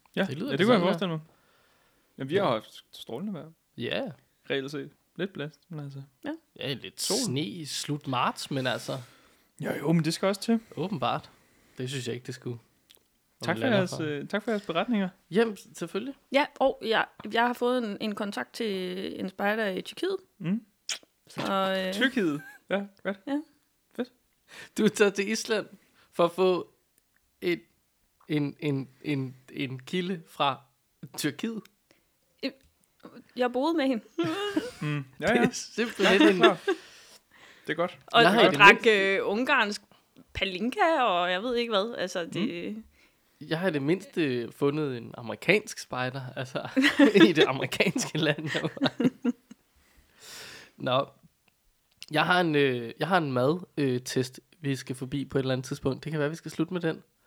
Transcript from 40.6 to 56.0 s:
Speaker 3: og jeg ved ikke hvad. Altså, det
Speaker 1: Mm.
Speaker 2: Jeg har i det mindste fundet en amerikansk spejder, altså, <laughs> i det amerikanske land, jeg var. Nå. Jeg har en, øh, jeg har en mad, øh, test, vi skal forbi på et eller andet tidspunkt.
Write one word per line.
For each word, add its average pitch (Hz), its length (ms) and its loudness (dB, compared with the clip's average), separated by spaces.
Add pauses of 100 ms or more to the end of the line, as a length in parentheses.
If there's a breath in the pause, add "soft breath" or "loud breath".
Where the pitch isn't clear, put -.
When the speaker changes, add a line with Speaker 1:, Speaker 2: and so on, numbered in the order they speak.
Speaker 3:
og 180 280 2
jeg 185 120 -2
ved 240 140 -2
ikke 233 140 -2
hvad. 214 280 0
Altså, 180 280 -4
det 175 500 -4
Speaker 1:
Mm. - 720 -20
Speaker 2:
Jeg 160 120 -2
har 190 80 2
i 170 40 -2
det 143 100 0
mindste 147 720 -2
fundet 143 460 0
en - 200 -14
amerikansk 120 600 -2
spejder, 127 440 -6 (140)
altså, - 320 -6 (260)
<laughs> 214 340 8
i 165 40 4
det 151 140 6
amerikanske 139 720 -2
land, 151 360 0
jeg 160 80 -2
var. 190 300 -2 (1800 loud breath)
Nå. 131 300 0 (1040)
Jeg 151 160 2
har 180 140 4
en, 165 140 2
øh, 123 440 2
jeg 156 100 -2
har 185 100 4
en 143 140 0
mad, 135 280 2 (160)
øh, 127 280 0
test, - 360 -4 (200)
vi 139 160 -4
skal 127 200 -10
forbi 135 280 -6
på - 140 -2
et 135 40 0
eller 131 100 0
andet 127 140 -4
tidspunkt. 135 380 -4